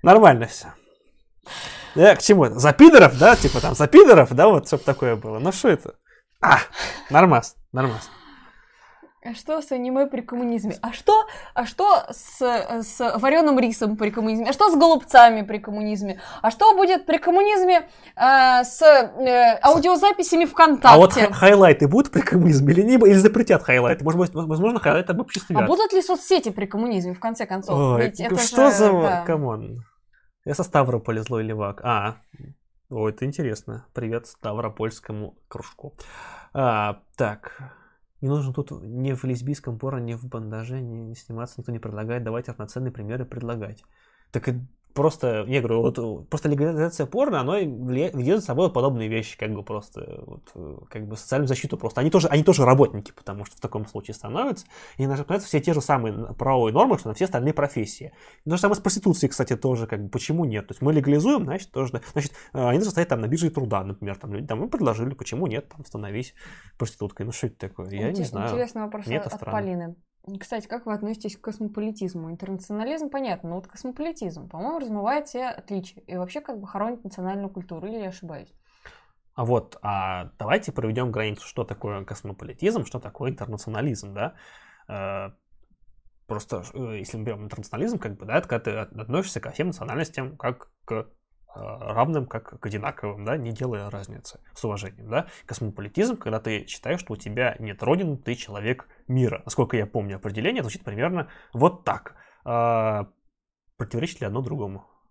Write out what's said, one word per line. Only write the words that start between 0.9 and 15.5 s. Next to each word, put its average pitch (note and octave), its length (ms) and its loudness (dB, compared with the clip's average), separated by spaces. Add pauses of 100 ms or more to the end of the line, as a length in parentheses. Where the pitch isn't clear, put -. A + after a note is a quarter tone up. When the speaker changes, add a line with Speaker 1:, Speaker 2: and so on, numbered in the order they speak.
Speaker 1:
Я F3+ 220 8
к - 60 -8
чему F3+ 240 6
это? A2+ 120 -4
За C#3+ 140 6
пидоров, A3 460 12
да? A3 180 8
Типа C3+ 240 0
там - 140 -2
за D3 120 2
пидоров, A#3+ 480 10
да? D#3+ 140 6
Вот E3+ 180 2
чтоб C#3+ 160 -2
такое B2+ 320 -2
было. A2 240 -10
Ну D#3+ 140 -2
что G#3+ 160 0
это? - 280 -2 (440)
А, - 160 6 (540)
нормас, D#3+ 440 4 (160)
нормас. B2+ 380 -4 (1120)
Speaker 2:
А A#3+ 120 -12
что D4+ 260 -6
с D4 120 -12
аниме B3+ 340 -2
при B3+ 160 -8
коммунизме? A#3 580 -6
А A3+ 140 -8
что, G#4+ 320 4 (280)
а A#3+ 120 -4
что - 440 2
с, - 300 -12
э, A#3 420 -2
с A3+ 360 -4
варёным C#4+ 400 4
рисом A3 400 -2
при G#3+ 120 -2
коммунизме? A3 380 -4
А C4+ 60 -2
что G#4 160 4
с E4 40 2
голубцами B3+ 680 8
при G#3 160 -8